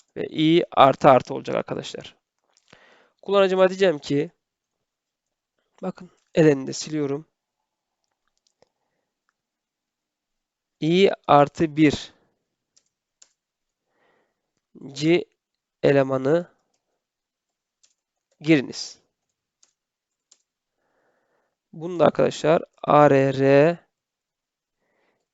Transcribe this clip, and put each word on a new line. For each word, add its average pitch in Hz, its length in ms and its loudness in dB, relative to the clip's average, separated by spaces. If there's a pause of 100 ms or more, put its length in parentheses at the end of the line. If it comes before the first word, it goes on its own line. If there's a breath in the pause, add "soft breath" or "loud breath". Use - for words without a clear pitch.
(160)
Ve - 160 -10
i 160 400 2
artı 135 380 4
artı 127 240 4
olacak 131 220 -10
arkadaşlar. - 600 -12 (1080 soft breath)
Kullanıcıma 190 480 2
diyeceğim 185 300 -2
ki 143 320 -6 (1500)
bakın 185 300 -12 (240)
elenini 143 320 0
de 139 60 -12
siliyorum. 151 520 -10 (3500)
I 175 280 2 (180)
artı 143 500 2
bir 151 360 0 (2750)
C 151 340 -2 (580)
elemanı 139 680 0 (1900)
giriniz. 147 580 -2 (2750)
Bunu 170 260 -12
da 151 60 2
arkadaşlar - 580 -2 (200)
arr 139 920 2 (1600)